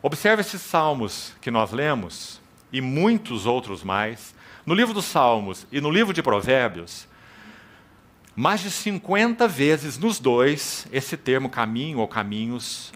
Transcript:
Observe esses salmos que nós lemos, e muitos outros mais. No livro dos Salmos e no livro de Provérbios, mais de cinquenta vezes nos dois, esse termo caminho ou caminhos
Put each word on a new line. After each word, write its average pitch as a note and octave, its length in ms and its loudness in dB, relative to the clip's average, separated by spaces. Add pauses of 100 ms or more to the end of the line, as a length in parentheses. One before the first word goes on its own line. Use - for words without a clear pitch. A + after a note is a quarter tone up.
Observe G#3 400 4
esses G3 220 -4
salmos D3 800 0
que B2+ 80 -4
nós A2 200 2
lemos, A#2+ 680 -4 (320)
e C3 80 -2
muitos C#3 640 0
outros A#2+ 400 0
mais. G#2 500 -2 (300)
No D#3 100 0
livro A3+ 200 4
dos G3 100 -2
Salmos A2+ 680 2
e C#3 120 -2
no D3 80 0
livro G3 240 4
de D#3+ 80 0
Provérbios, G#2 840 2 (1300)
mais F3 260 0
de F#3+ 100 -8
cinquenta G#3+ 760 -2
vezes C#3+ 480 0
nos G#3 220 -2
dois, C3 760 2
esse C3+ 240 -4
termo C3+ 320 0
caminho A#2+ 520 -2
ou G#2+ 80 0
caminhos A2 880 -6